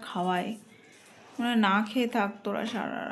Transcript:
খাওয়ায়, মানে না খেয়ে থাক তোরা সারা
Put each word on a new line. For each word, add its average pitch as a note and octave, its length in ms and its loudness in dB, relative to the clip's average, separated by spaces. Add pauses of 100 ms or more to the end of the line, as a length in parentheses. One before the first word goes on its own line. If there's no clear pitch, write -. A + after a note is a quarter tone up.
খাওয়ায়, F3+ 520 -2 (840)
মানে A#3+ 220 0
না G#3 280 4
খেয়ে B3 200 0
থাক G#3+ 220 2 (140)
তোরা G3+ 220 -2
সারা - 340 -4 (120)